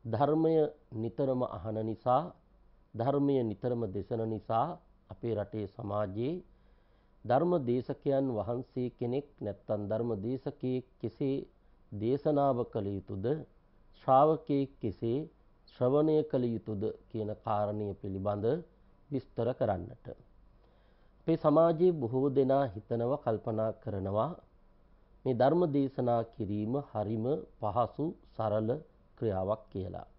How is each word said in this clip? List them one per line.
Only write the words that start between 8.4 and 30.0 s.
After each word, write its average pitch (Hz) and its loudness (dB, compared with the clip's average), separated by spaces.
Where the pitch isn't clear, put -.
කෙනෙක් 123 -4
නැත්තම් 104 -4
ධර්ම 110 -2
දේශකයෙක් 127 -4
කෙසේ 135 -4
දේශනාව 135 2
කළ 104 -4
යුතුද, 101 -6
ශ්‍රාවකයෙක් 143 4
කෙසේ 135 -4
ශ්‍රවණය 151 4
කළ 131 0
යුතුද 110 -4
කියන 107 -6
කාරණය 104 -2
පිළිබඳ 101 -4
විස්තර 120 -4
කරන්නට. 95 -4
අපේ - -2
සමාජයේ 165 6
බොහෝ 131 0
දෙනා 135 4
හිතනවා, 117 -2
කල්පනා 110 -2
කරනවා, 101 -2
මේ 131 2
ධර්ම 143 4
දේශනා 131 0
කිරීම 104 -4
හරිම 107 -4
පහසු, 117 -2
සරල 110 -2
ක්‍රියාවක් 101 -2
කියලා. 90 -8